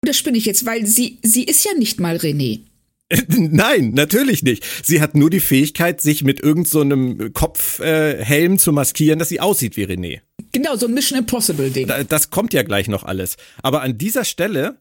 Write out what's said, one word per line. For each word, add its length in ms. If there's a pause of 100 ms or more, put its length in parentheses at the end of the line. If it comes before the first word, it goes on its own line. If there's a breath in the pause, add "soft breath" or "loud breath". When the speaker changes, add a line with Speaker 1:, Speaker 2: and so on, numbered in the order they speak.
Speaker 1:
Oder 120
spinne 240
ich 80
jetzt? 180
Weil 220
sie, 360
sie 220
ist 200
ja 100
nicht 260
mal 160
René. 440 (500)
Speaker 2:
<laughs> 180
Nein, 640
natürlich 500
nicht. 220 (200 loud breath)
Sie 160
hat 140
nur 160
die 100
Fähigkeit, 600
sich 240
mit 160
irgend 280
so 140
einem 500
Kopf-, 480
äh, 420
Helm 360
zu 140
maskieren, 460
dass 120
sie 100
aussieht 360
wie 100
René. 340 (320)
Speaker 1:
Genau, 240
so 100
ein 80
Mission 240
Impossible-Ding. 680
Speaker 2:
Da, 160
das 260
kommt 220
ja 100
gleich 260
noch 160
alles. 320 (260 loud breath)
Aber 180
an 160
dieser 280
Stelle 560